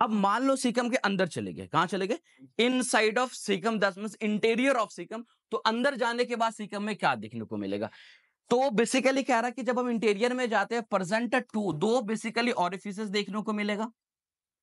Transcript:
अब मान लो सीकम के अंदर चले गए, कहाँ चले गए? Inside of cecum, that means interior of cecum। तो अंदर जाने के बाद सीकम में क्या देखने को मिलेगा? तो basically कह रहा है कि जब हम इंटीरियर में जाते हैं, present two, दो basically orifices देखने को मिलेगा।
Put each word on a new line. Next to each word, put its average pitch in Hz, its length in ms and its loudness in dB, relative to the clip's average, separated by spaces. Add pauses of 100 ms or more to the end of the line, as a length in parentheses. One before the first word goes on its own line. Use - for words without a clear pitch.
अब 233 100 2
मान 208 320 4
लो 269 140 4
सीकम 247 320 0
के - 80 2
अंदर 190 300 2
चले 104 260 -6
गए, 90 140 -10
कहाँ 160 200 2
चले 190 200 -2
गए? 277 120 -2 (420)
Inside 233 540 2
of 254 160 0
cecum, 202 500 -2
that 196 180 0
means 208 180 -10
interior 226 580 2
of 214 140 0 (100)
cecum। 220 260 -12 (260)
तो 220 60 -2
अंदर 247 400 0
जाने 233 280 0
के 233 120 -2
बाद 226 160 0
सीकम 202 300 -8
में 214 140 -4
क्या 147 180 2
देखने 110 300 -8
को 107 120 -8
मिलेगा? 101 340 -4 (600)
तो 240 60 6
basically 254 680 2
कह 262 80 2
रहा 226 120 2
है 247 60 -4
कि 269 100 -10
जब 233 160 -2
हम 247 120 -2
इंटीरियर 220 440 2
में 254 140 -2
जाते 208 260 0
हैं, 233 80 -2 (120)
present 214 360 0
two, 214 440 -2
दो 214 260 2
basically 220 600 -2
orifices 196 480 -4
देखने 202 340 -2
को 214 100 -4
मिलेगा। 208 400 -2 (720)